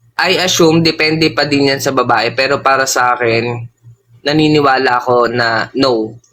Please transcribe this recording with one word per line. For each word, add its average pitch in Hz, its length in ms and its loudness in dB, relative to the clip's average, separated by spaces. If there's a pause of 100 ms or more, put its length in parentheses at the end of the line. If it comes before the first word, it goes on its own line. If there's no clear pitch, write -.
(200)
I 170 220 0
assume, 165 400 2
depende 156 480 0
pa 147 180 -2
din 139 240 0
yan 135 80 -2
sa 135 140 -4
babae. 120 400 0
Pero 135 260 -2
para 135 240 2
sa 127 300 0
akin, 117 560 -2 (560)
naniniwala 143 720 2
ako 120 300 2
na 113 480 -2
no, 117 400 -2 (160)